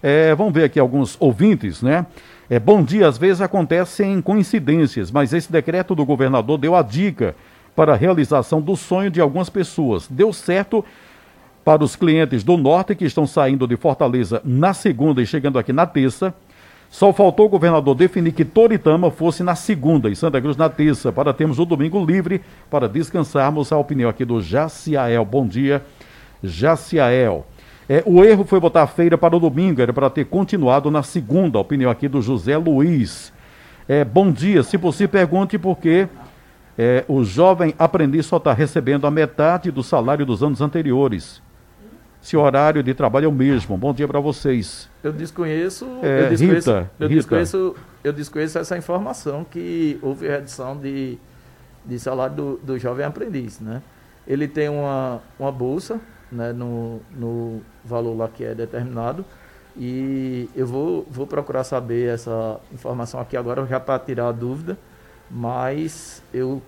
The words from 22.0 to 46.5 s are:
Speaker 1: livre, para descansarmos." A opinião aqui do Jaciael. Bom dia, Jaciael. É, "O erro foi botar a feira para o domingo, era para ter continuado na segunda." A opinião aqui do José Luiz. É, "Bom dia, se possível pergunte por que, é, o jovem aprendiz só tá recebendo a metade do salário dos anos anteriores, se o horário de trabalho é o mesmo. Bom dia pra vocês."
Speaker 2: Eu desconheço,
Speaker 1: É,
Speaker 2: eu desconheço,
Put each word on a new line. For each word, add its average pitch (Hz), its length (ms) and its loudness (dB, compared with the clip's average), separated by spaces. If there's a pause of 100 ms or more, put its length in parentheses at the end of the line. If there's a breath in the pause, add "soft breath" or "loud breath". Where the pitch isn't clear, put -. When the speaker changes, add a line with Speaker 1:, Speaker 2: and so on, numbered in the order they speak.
Speaker 1:
livre, 180 360 0 (300 loud breath)
para 131 160 0
descansarmos." 147 840 -2
A 156 40 2
opinião 139 320 0
aqui 120 140 -4
do 117 180 -2
Jaciael. 120 840 -2
Bom 127 200 0
dia, 135 380 -2 (580 loud breath)
Jaciael. 123 1040 0 (440 soft breath)
É, 147 160 4
"O 180 180 8
erro 208 220 8
foi 196 140 2
botar 165 240 4
a 135 40 2
feira 170 300 2
para 170 180 4
o 175 40 4
domingo, 160 420 2
era 120 120 2
para 135 160 2
ter 139 160 -2
continuado 147 640 2
na 151 140 0
segunda." 147 540 0
A 101 40 2
opinião 127 300 0
aqui 131 160 -2
do 135 140 0
José 117 360 -2
Luiz. 156 760 0 (560 soft breath)
É, 143 160 2
"Bom 170 280 4
dia, 151 320 2
se - 140 -2
possível 175 320 0
pergunte 190 480 0
por 180 200 -2
que, 175 300 2 (720 loud breath)
é, 123 300 2
o 135 160 2
jovem 165 560 2
aprendiz 160 460 2
só 170 140 0
tá 147 140 2
recebendo 143 540 0
a 147 40 0
metade 156 600 0
do 135 120 -6
salário 143 420 0
dos 120 180 -2
anos 143 180 -2
anteriores, 139 800 -2 (800)
se - 140 -6
o 151 60 4
horário 147 420 4
de 127 100 -2
trabalho 135 320 0
é 156 40 4
o - 20 0
mesmo. 131 460 0
Bom 135 160 -2
dia 143 140 -4
pra 143 120 -2
vocês." 139 680 -4 (120)
Speaker 2:
Eu 151 120 -6
desconheço, 165 760 -8 (160)
Speaker 1:
É, 135 220 2
Speaker 2:
eu 131 40 0
desconheço, 156 420 2